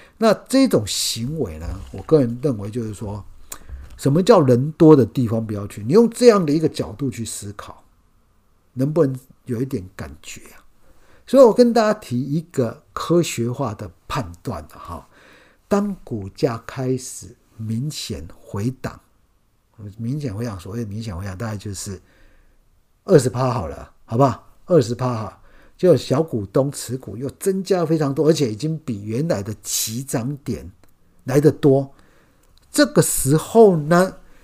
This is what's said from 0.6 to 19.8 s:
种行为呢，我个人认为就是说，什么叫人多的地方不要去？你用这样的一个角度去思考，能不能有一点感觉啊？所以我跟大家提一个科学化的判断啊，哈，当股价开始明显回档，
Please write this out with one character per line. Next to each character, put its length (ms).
种 180
行 540
为 180
呢， 100
我 120
个 160
人 220
认 160
为 120
就 140
是 100
说， 300
什 140
么 100
叫 200
人 320
多 220
的 100
地 220
方 180
不 80
要 120
去？ 180
你 100
用 160
这 180
样 180
的 60
一 80
个 100
角 220
度 180
去 160
思 280
考， 300
能 200
不 100
能 160
有 160
一 40
点 180
感 260
觉 200
啊？ 60
所 140
以 40
我 80
跟 220
大 80
家 180
提 220
一 200
个 320
科 300
学 280
化 220
的 160
判 240
断 180
啊， 40
哈， 300
当 360
股 260
价 380
开 280
始 400
明 320
显 380
回 300
档， 200